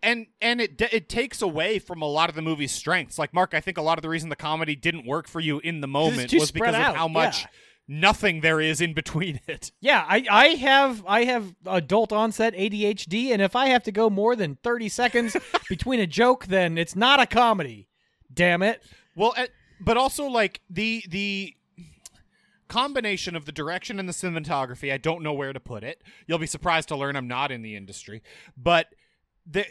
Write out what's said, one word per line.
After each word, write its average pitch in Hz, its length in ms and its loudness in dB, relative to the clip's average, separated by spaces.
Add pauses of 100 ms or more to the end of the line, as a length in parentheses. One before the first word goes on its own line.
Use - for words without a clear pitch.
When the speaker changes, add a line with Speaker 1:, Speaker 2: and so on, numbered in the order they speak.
Speaker 1:
and, 226 240 -2 (140)
and 233 200 0
it, 175 180 -6 (120)
it 208 180 -2
takes 247 320 -4
away 185 380 0
from 165 220 -10
a 156 60 -2
lot 156 220 2
of 151 60 -10
the 160 60 -6
movie's 156 300 -4
strengths. 160 480 -4
Like, 147 140 -4
Mark, 180 200 0
I 156 80 0
think - 160 -8
a 165 40 -4
lot 160 160 0
of 165 60 -10
the 160 60 -8
reason 160 200 -6
the 143 60 -6
comedy 156 400 -4
didn't 160 320 -4
work 151 200 -4
for 165 120 -8
you 151 200 -2
in 160 220 -6
the 139 60 -6
Speaker 2:
'Cause 143 200 2
it's 226 40 4
Speaker 1:
moment 247 200 -4
Speaker 2:
too 311 80 6
Speaker 1:
was 151 120 2
because 226 180 0
Speaker 2:
spread 220 120 2
Speaker 1:
of 277 80 4
Speaker 2:
out, 165 80 -2
Speaker 1:
how 165 100 0
much 160 340 0
Speaker 2:
yeah. - 60 -12 (400)
Speaker 1:
nothing 170 540 2
there 160 200 4
is 156 200 0
in 165 120 -2
between 156 500 -4
<laughs> - 40 -14
it. - 240 -10 (100)
Speaker 2:
Yeah, 226 260 4
I, 220 220 2
I 214 160 8 (100)
have, 269 520 4
I 214 180 4
have 226 300 -2 (100)
adult 185 460 0
onset 220 460 0
A 196 120 0
D 208 160 -2
H 208 200 -2
D, 233 280 -2
and 202 80 2
if 196 140 2
I 262 120 4
have 247 160 4
to 220 80 -4
go 220 180 2
more 214 260 2
than 160 280 -4
thirty 233 260 -2
seconds 240 460 0 (180)
Speaker 1:
<laughs> - 160 -2
Speaker 2:
between 233 300 -2
a 190 80 2
joke, 208 400 4
then 180 300 2
it's 165 180 -4
not 254 240 6
a 240 60 6
comedy. 185 600 0 (440)
Damn 175 300 2
it. 208 220 0 (320)
Speaker 1:
Well, 214 220 2
uh, 247 100 -2 (320)
but 220 180 2
also, 269 280 0
like, 226 440 0
the, 220 400 -2
the 196 460 -4 (1120)
combination 226 680 -4
of 156 100 -10
the 147 60 -14
direction 175 480 -8
and 190 80 -8
the 175 60 -8
cinematography, 143 800 -4
I 135 40 -4
don't 160 260 -4
know 151 100 -4
where 139 200 -6
to 131 60 -10
put 107 240 -14
it. 143 200 -14 (240)
You'll 165 100 0
be 160 80 -4
surprised 165 440 -2
to 156 60 -4
learn 139 200 -4
I'm 131 120 -6
not 135 240 -4
in 120 100 -10
the 110 140 -14
industry, 101 460 -16 (340)
but 165 320 2 (640)
the, 185 220 -2